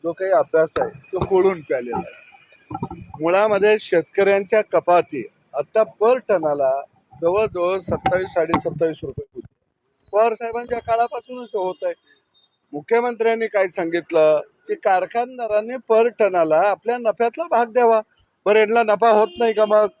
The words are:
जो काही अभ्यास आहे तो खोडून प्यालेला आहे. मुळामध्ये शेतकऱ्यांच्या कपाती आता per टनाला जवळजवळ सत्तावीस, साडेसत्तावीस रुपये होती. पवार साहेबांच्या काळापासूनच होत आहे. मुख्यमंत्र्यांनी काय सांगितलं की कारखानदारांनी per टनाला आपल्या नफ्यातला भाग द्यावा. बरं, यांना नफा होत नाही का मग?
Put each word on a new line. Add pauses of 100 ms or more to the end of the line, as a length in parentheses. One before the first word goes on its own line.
जो
काही
अभ्यास
आहे
तो
खोडून
प्यालेला
आहे. (1000)
मुळामध्ये
शेतकऱ्यांच्या (120)
कपाती (280)
आता
per (100)
टनाला (420)
जवळजवळ
सत्तावीस,
साडेसत्तावीस
रुपये
होती. (580)
पवार
साहेबांच्या
काळापासूनच
होत
आहे. (760)
मुख्यमंत्र्यांनी
काय
सांगितलं (280)
की
कारखानदारांनी
per (100)
टनाला
आपल्या
नफ्यातला
भाग
द्यावा. (460)
बरं,
यांना
नफा
होत (100)
नाही
का
मग? (140)